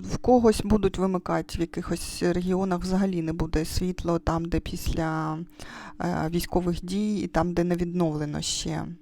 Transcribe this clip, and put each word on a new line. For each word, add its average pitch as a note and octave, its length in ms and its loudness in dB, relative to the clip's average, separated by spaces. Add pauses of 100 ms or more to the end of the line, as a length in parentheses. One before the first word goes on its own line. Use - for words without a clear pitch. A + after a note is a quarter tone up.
(140)
в - 40 0
когось A#3 460 6
будуть G3+ 340 4
вимикати, F3+ 600 0
в - 20 0
якихось - 600 -4
регіонах F3+ 580 2
взагалі F#3 420 2
не D#3+ 100 -2
буде D#3+ 320 0
світло, E3+ 540 0
там, E3 260 0
де E3 160 0
після, D#3+ 800 -2 (600)
е, E3+ 300 0
військових F3 540 0
дій G3+ 340 0
і F3 80 -2
там, F3 280 0
де F3 100 4
не F3 120 2
відновлено D#3+ 640 0
ще. - 460 -4 (160)